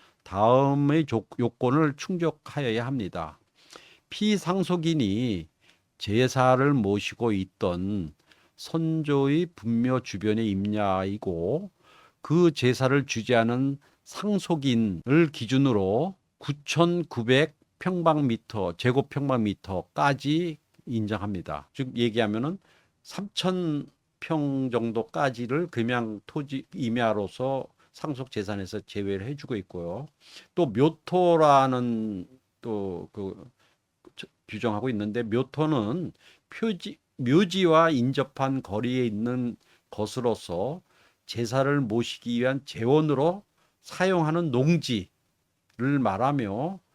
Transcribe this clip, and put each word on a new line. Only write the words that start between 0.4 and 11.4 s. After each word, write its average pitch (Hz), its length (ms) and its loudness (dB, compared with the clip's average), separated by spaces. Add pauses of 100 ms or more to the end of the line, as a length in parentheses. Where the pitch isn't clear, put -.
조-, 113 180 -2 (140)
요건을 135 560 2
충족하여야 147 880 -4
합니다. 90 540 -6 (720)
피상속인이 160 1400 0 (500)
제사를 127 760 4
모시고 107 580 0
있던 95 840 -2 (440)
선조의 160 1000 0
분묘 120 460 0
주변의 107 500 -2
임야이고 98 1200 -2 (500)